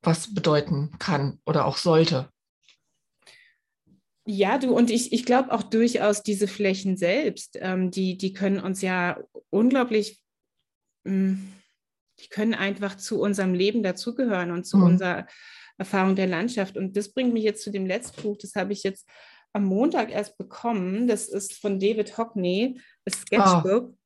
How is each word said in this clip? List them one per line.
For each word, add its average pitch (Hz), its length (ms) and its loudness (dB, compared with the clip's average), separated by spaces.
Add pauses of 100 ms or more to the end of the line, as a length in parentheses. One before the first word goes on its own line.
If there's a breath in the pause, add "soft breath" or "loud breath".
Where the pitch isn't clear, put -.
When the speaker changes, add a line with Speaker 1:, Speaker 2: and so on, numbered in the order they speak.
Speaker 1:
was 170 320 0
bedeuten 151 640 0
kann 143 460 -2
oder 156 200 2
auch 143 120 0
sollte. 160 520 4 (2000 soft breath)
Speaker 2:
Ja, 202 340 2
du, 262 180 2
und 240 140 4
ich, 233 220 0
ich 240 120 0
glaub 254 260 4
auch 208 120 0
durchaus 226 600 2
diese 208 260 0
Flächen 190 480 -2
selbst, 190 640 -2
ähm, 185 300 -2
die, 185 280 -2
die 190 160 -4
können 196 260 0
uns 190 220 -4
ja 185 360 -2 (320)
unglaublich, 240 720 2 (840)
mm, 190 300 0 (880 loud breath)
die - 80 -20
können 214 260 -2
einfach 196 420 -4
zu - 240 -6
unserem 190 340 0
Leben 208 280 0
dazugehören 190 680 -2
und 175 140 -4
zu - 120 0
Speaker 1:
Mhm. 196 80 8
Speaker 2:
unserer 180 420 2 (520 loud breath)
Erfahrung 190 360 0
der 190 120 0
Landschaft. 190 500 -4
Und 190 200 -4
das 202 160 -4
bringt 254 200 0
mich 220 120 0
jetzt 214 180 -2
zu 208 80 -8
dem 196 160 -4
letzten 202 360 -6
Buch, 208 160 -4
das - 160 -16
habe 196 180 -2
ich 196 100 -8
jetzt 196 260 -6 (460 soft breath)
am 202 100 0
Montag 214 460 2
erst - 260 -6
bekommen. 208 720 -4
Das 208 200 -2
ist - 260 -8
von 196 260 -4
David 208 380 -2
Hockney, 226 600 -2 (280 loud breath)
A - 20 -6
Sketchbook. 196 840 2
Speaker 1:
Ah. - 120 -20